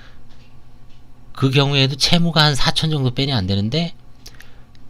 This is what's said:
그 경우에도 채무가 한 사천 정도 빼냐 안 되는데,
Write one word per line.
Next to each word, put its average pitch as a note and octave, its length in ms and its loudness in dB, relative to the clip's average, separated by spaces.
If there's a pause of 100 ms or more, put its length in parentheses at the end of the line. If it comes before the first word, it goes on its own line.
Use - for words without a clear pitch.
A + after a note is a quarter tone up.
(1300)
그 C3+ 180 0
경우에도 C#3 440 4
채무가 E3 480 4
한 D3+ 120 4
사천 D#3+ 340 2
정도 C3+ 240 0
빼냐 C3+ 240 0
안 F#2+ 80 0
되는데, A2 480 0 (960)